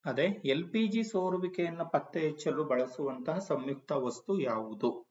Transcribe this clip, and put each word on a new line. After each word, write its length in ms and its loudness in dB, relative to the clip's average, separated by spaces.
ಅದೇ 220 2
ಎಲ್ 260 2
ಪಿ 180 4
ಜಿ 140 2
ಸೋರುವಿಕೆಯನ್ನ 800 0
ಪತ್ತೆ 480 0
ಹಚ್ಚಲು 340 0
ಬಳಸುವಂತಹ 760 0
ಸಂಯುಕ್ತ 540 -2
ವಸ್ತು 480 0
ಯಾವುದು? 720 -2